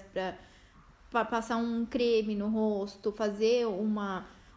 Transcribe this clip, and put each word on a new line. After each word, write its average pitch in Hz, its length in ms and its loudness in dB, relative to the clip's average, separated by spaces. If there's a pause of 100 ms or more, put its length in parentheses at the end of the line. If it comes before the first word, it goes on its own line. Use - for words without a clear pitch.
(120)
pra, 185 220 -4 (760)
pra 233 140 2
passar 226 320 -2
um 233 280 0
creme 226 520 2
no 202 120 -2
rosto, 214 640 0
fazer 220 540 2
uma, 202 580 -2 (320)